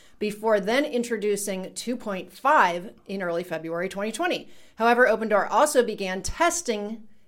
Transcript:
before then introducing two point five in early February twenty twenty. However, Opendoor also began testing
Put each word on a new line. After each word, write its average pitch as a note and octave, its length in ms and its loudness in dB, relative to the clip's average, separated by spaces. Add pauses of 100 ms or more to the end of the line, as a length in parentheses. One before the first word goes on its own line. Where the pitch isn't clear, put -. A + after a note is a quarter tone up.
(180)
before G#3 400 0
then A#3 260 0
introducing G3+ 920 -4
two B3 220 -6
point G3 360 -8
five G#3 580 2 (160)
in G3 160 -6
early E3+ 220 -2
February E3 440 -4
twenty G3+ 220 -6
twenty. D#4+ 380 -4 (260)
However, A#3 320 4
Opendoor G#3 420 2
also B3 360 4
began G3 380 -4
testing A3 800 -2 (240)